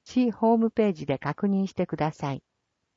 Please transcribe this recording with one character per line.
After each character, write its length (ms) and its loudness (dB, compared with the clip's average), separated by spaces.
市 260 0
ホ 260 2
ー 20 2
ム 120 2
ペ 200 2
ー 20 -4
ジ 140 -8
で 120 -2
確 280 -4
認 200 0
し 60 -10
て 140 -2
く 100 -6
だ 160 -2
さ 220 -6
い。 80 -10